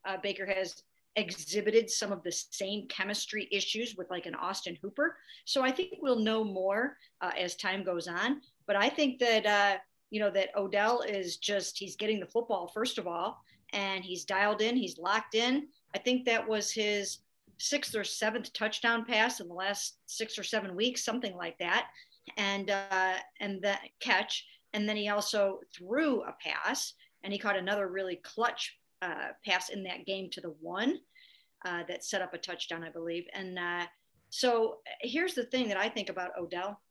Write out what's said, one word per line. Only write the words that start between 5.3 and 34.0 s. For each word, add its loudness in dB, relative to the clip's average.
So 2
I 4
think -2
we'll 4
know 4
more, 0
uh, -2
as -2
time -2
goes -2
on. 0
But 2
I 6
think 2
that, 6
uh, 6
you -2
know, 4
that 2
Odell 2
is -2
just, -2
he's -8
getting 0
the -8
football, 0
first -2
of -4
all, -4
and -2
he's -6
dialed 4
in, 4
he's 0
locked 0
in. 4
I -2
think 2
that 4
was 0
his 0
sixth 0
or 0
seventh -2
touchdown 2
pass 2
in -10
the -12
last -2
six -6
or -8
seven -2
weeks, 0
something -2
like -6
that. 0
And, 0
uh, 2
and -4
that 2
catch, 2
and 0
then 0
he 0
also 2
threw 2
a -8
pass, -2
and -4
he -4
caught 2
another 0
really -4
clutch, -2
uh, -4
pass 2
in -6
that -8
game -4
to -10
the -8
one, 0
uh, -4
that -6
set -2
up -6
a -8
touchdown, -8
I -10
believe. -6
And, -6
uh, -2